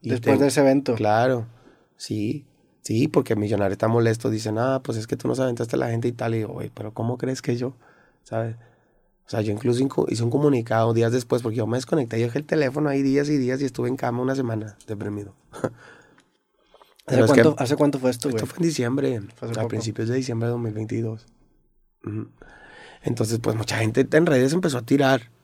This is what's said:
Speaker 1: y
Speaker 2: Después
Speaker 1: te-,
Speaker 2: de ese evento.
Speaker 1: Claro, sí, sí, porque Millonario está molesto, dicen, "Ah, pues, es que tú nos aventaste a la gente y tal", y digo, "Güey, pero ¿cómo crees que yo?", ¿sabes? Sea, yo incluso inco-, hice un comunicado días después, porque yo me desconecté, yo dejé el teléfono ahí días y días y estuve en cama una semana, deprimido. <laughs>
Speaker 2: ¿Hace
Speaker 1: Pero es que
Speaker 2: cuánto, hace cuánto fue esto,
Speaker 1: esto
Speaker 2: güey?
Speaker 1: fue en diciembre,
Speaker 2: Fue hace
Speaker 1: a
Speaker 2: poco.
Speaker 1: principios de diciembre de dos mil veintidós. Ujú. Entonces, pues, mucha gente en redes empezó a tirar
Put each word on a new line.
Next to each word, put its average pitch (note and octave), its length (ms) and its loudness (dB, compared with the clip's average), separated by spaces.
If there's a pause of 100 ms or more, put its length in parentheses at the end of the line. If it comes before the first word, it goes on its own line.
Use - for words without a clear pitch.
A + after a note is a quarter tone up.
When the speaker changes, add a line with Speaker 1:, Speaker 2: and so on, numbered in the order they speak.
Speaker 1:
y A#2 80 -8
Speaker 2:
Después B2 280 2
Speaker 1:
te-, C3+ 80 6
Speaker 2:
de - 20 6
ese C#3 140 4
evento. C3+ 340 4
Speaker 1:
Claro, A2+ 500 2 (500)
sí, A2 520 -6 (340)
sí, A#2 260 0
porque B2+ 280 2
Millonario G2+ 380 0
está A2 140 0
molesto, A2+ 440 2
dicen, A2 260 -2
"Ah, C3 260 0
pues, A2+ 140 -6
es A2 80 -6
que - 100 -4
tú - 120 -6
nos B2 120 -2
aventaste B2 360 -2
a C3 40 0
la B2+ 120 -2
gente A#2 160 -2
y A#2+ 40 0
tal", A#2 220 -4
y A2+ 60 -2
digo, G#2 140 -6
"Güey, - 200 -10
pero G#2+ 180 -10
¿cómo A#2 280 -4
crees C3 240 -4
que B2 120 0
yo?", B2+ 200 -6 (480)
¿sabes? A2+ 320 -6 (760)
Sea, A2 100 -2
yo G#2+ 120 0
incluso A#2+ 300 0
inco-, - 260 0
hice A2+ 140 0
un A#2 60 0
comunicado A#2 640 2
días A2+ 180 2
después, B2 300 0
porque A#2 160 -4
yo A2+ 100 -2
me A#2 100 0
desconecté, B2+ 420 -2
yo A#2 80 2
dejé A#2 120 -2
el D3 60 -8
teléfono D3 440 0
ahí C#3 120 0
días C#3 280 2
y D3+ 80 2
días C3 240 0
y C#3+ 40 -2
estuve B2+ 240 -2
en B2+ 60 -2
cama A#2+ 260 -2
una C3 140 0
semana, A2 420 -4 (100)
deprimido. G#2 460 -8 (180)
<laughs> - 200 -6 (1400)
Speaker 2:
¿Hace C#3 100 0
Speaker 1:
Pero A#2 80 8
es A2 60 8
que C3 100 10
Speaker 2:
cuánto, D3+ 200 6
hace C3 140 0
cuánto C#3+ 240 2
fue B2+ 120 2
esto, B2 180 -2
Speaker 1:
esto A2+ 120 -2
Speaker 2:
güey? F#2+ 80 -4
Speaker 1:
fue - 100 -16
en F3 40 0
diciembre, C3 580 0 (140)
Speaker 2:
Fue B2 140 -12
hace A2+ 100 -4
Speaker 1:
a A2 40 0
Speaker 2:
poco. A#2 60 -2
Speaker 1:
principios A2 400 -4
de B2 60 0
diciembre B2 320 -2
de A#2+ 40 0
dos A#2+ 100 -4
mil A2+ 120 -4
veintidós. A2 520 -6 (800)
Ujú. G#2+ 220 -8 (760)
Entonces, A2+ 360 -2
pues, A2+ 160 -8
mucha A2 220 -4
gente A2 340 0
en D#3 140 4
redes C3+ 280 2
empezó E3+ 240 0
a A#2+ 60 -4
tirar C3+ 460 0 (140)